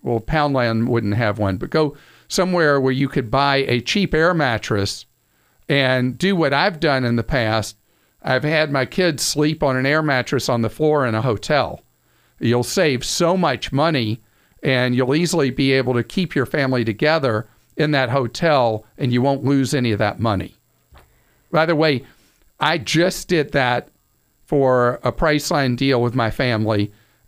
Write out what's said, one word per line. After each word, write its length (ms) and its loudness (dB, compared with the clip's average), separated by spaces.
well, 180 -2
Poundland 680 0
wouldn't 260 0
have 240 0
one, 200 -2
but 120 -8
go 260 0
somewhere 540 2
where 100 2
you 160 0
could 220 -2
buy 280 2
a 220 0
cheap 360 -2
air 180 2
mattress 720 -2
and 480 0
do 180 2
what 160 2
I've 280 0
done 260 0
in 100 0
the 80 0
past. 540 -2
I've 200 -2
had 280 0
my 160 0
kids 340 -2
sleep 400 -2
on 160 0
an 80 -2
air 160 0
mattress 480 -2
on 140 0
the 60 0
floor 360 0
in 80 -2
a 80 -2
hotel. 600 -2
You'll 200 2
save 420 0
so 320 0
much 340 -2
money, 480 0
and 320 0
you'll 180 2
easily 380 0
be 220 0
able 200 0
to 100 0
keep 300 -4
your 140 0
family 360 0
together 640 0
in 140 0
that 180 0
hotel, 720 0
and 160 -2
you 80 4
won't 220 0
lose 320 0
any 160 0
of 80 0
that 200 -2
money. 360 -2
By 160 2
the 80 2
way, 280 0
I 200 0
just 480 0
did 240 0
that 380 0
for 560 2
a 80 0
Priceline 640 0
deal 260 2
with 140 0
my 160 0
family, 600 0